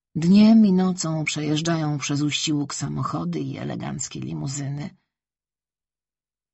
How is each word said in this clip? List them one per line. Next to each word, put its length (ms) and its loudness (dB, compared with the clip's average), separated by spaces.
Dniem 520 8
i 60 4
nocą 520 0
przejeżdżają 720 -2
przez 240 -2
Uściłuk 520 -2
samochody 640 -6
i 180 -6
eleganckie 600 -8
limuzyny. 760 -8